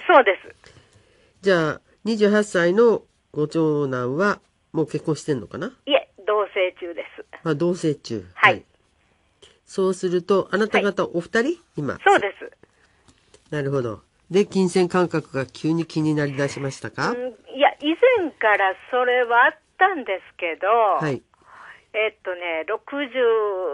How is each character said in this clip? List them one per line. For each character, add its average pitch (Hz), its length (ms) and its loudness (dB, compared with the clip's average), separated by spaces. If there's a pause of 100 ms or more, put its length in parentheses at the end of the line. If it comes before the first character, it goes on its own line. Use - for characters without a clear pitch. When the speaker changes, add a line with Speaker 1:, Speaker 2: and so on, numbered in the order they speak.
Speaker 1:
そ 320 140 8
う 247 60 4
で 185 180 0
す。 - 100 -20 (880)
Speaker 2:
じ 190 120 4
ゃ 160 160 2
あ、 - 120 -6 (220)
二 220 140 -2
十 208 120 4
八 208 140 4
歳 175 300 2
の 220 300 4 (280)
ご 151 160 -2
長 151 400 0
男 127 300 -4
は 196 240 0 (320)
も 156 100 0
う 147 40 -2
結 - 180 -8
婚 156 100 0
し - 80 -16
て 151 100 -2
ん 127 60 -2
の 101 80 -12
か - 100 -14
な？ 170 100 -8 (180)
Speaker 1:
い 277 80 -4
え、 - 160 0 (180)
同 208 160 0
棲 185 40 -6 (300)
中 170 160 -12
で - 120 -12 (100)
す。 - 100 -20 (180)
Speaker 2:
あ、 165 100 -2
同 170 180 -2
棲 170 280 -4
中。 101 340 -10
Speaker 1:
は - 160 4
い。 180 40 2
Speaker 2:
は - 40 -4
い。 - 80 -18 (1000)
そ 190 240 -2
う 190 40 0
す 185 160 -4
る 175 140 -2
と、 190 280 0
あ 190 60 -2
な 214 100 2
た 208 140 2
方 190 240 -2
お 170 160 -4
二 226 220 -2
人？ - 0 -
Speaker 1:
は 285 80 0
い。 349 60 -4 (200)
Speaker 2:
今。 139 260 -6
Speaker 1:
そ 403 120 6
う 294 40 4
で - 200 -4
す。 - 120 -18 (1000)
Speaker 2:
な 151 100 -4
る 139 80 -4
ほ 139 140 -2
ど。 107 180 -8 (300)
で、 202 160 4
金 190 220 2
銭 180 200 2
感 180 180 2
覚 156 280 -6
が 135 100 -2
急 - 260 -4
に 165 140 0
気 160 160 -4
に 156 140 0
な 147 100 -2
り 143 100 -6
だ 143 140 -2
し 135 100 -12
ま 139 120 -6
し - 100 -16
た 113 80 -10
か？ 151 220 -4
Speaker 1:
う - 20 -4
ん、 240 40 -6 (380)
い 269 40 -10
や、 277 100 4 (100)
以 311 160 -2 (240)
前 330 120 -4
か 214 260 0
ら 190 180 0 (140)
そ 247 160 0
れ 247 180 2
は 240 220 4
あ 302 40 4
っ 311 80 -8 (200)
た 381 160 4
ん 277 100 -8
で 196 160 -6 (120)
す - 60 -20
け 165 180 -6
ど、 185 120 -6
Speaker 2:
は 196 440 2
い。 123 100 -6 (720)
Speaker 1:
え 220 140 -2
っ 214 160 -8
と 185 100 -6
ね、 170 340 -6
六 220 140 -6 (240)
十、 233 80 -16 (600)